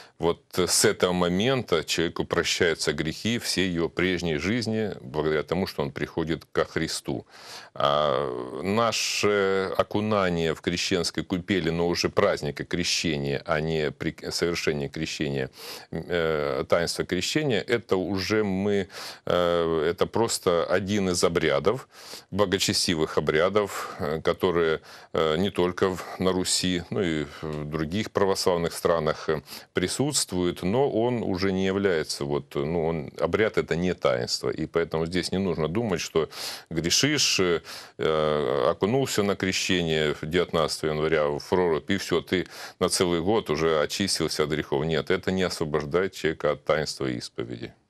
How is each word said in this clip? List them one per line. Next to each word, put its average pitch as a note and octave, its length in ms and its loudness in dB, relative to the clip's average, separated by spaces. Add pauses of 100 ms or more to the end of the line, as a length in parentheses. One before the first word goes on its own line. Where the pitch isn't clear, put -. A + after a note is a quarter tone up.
(180)
вот E2 240 0 (140)
с F2 280 2
этого F#2+ 280 4
момента F2+ 720 2
человеку E2 400 -2
прощаются E2 680 0
грехи D#2+ 460 -2
всей F#2 320 -2
его E2 180 0
прежней E2+ 500 0
жизни, A2 640 -2
благодаря D2+ 420 0
тому, F2+ 240 -2
что - 160 -4
он C#2 100 -4
приходит D#2 600 -4
ко D#2+ 120 2
Христу. - 600 -4 (500)
А C2+ 880 0
наше G2+ 1160 0
окунание F#2+ 760 2
в - 60 -12
крещенской F2 640 0
купели, F2 460 0
но E2+ 180 2
уже F2 220 0
праздника D2+ 540 0
крещения, D2 800 -2
а D#2 140 0
не D#2 300 0
при-, D#2+ 400 -6
совершения D#2+ 600 -2
крещения, C#2 600 -4 (400)
э, D#2+ 800 0
таинства E2+ 360 2
крещения, A2+ 560 0
это G#2 360 0
уже F#2+ 480 0
мы, G2 440 0 (380)
э, E2+ 640 2
это F2 160 0
просто F#2 580 2
один G2 440 0
из F2 160 0
обрядов, E2 640 2 (420)
благочестивых F#2+ 880 0
обрядов, F2+ 800 2
э, D#2+ 240 -2
которые, E2+ 580 2 (320)
э, D#2+ 260 2
не F#2+ 120 2
только F2+ 460 2
в, - 80 -10 (140)
на F#2 140 2
Руси, F2+ 580 0
но A2+ 120 -2
и D#2 240 0 (160)
в D2+ 220 -6
других D#2+ 460 -4
православных F#2 600 2
странах, D#2+ 560 0
э, D#2 120 0 (320)
присутствуют, F2+ 920 0
но A#2+ 280 2
он A#2 320 0
уже F#2+ 300 0
не F#2+ 140 2
является, F#2+ 580 0
вот, C#2+ 300 -2
ну, D#2+ 320 0
он, D#2+ 340 -4
обряд F#2 380 2
это D#2+ 180 0
не F2+ 180 2
таинство, B1 560 0
и D#2 160 -4
поэтому E2 400 0
здесь E2+ 260 -2
не F#2 60 2
нужно D#2+ 300 0
думать, G2 320 -2
что - 280 0 (420)
грешишь, G2 720 2
э, F2 200 4 (380)
э, D2+ 720 2
окунулся A2 520 0
на G2+ 140 2
крещение D#2+ 840 2
девятнадцатого D#2 680 0
января D2+ 360 2
в D2 200 -2
прорубь, F2 420 2
и G2 60 2
все, E2+ 240 0
ты F2+ 260 0 (320)
на F2+ 100 4
целый F2 320 2
год G2+ 300 2
уже D#2 320 2
очистился D#2 640 0
от D2 60 -2
грехов. D2+ 340 -2
Нет, D#2+ 260 0
это F#2 220 0
не F#2 100 0
освобождает D#2+ 720 0
человека D#2 380 0
от - 120 -6
таинства D2+ 420 0
исповеди. E2+ 680 -8 (180)